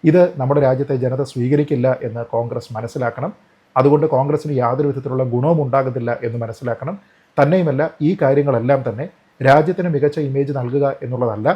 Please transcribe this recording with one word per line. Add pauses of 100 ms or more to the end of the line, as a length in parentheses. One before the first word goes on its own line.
(100)
ഇത് (180)
നമ്മുടെ
രാജ്യത്തെ
ജനത
സ്വീകരിക്കില്ല (200)
എന്ന് (120)
കോൺഗ്രസ്
മനസ്സിലാക്കണം. (460)
അതുകൊണ്ട്
കോൺഗ്രസിന്
യാതൊരു
വിധത്തിലുള്ള
ഗുണവും
ഉണ്ടാകുന്നില്ല (160)
എന്ന്
മനസ്സിലാക്കണം. (460)
തന്നെയുമല്ല, (260)
ഈ (120)
കാര്യങ്ങളെല്ലാം
തന്നെ (420)
രാജ്യത്തിന്
മികച്ച (100)
ഇമേജ്
നൽകുക (180)
എന്നുള്ളതല്ല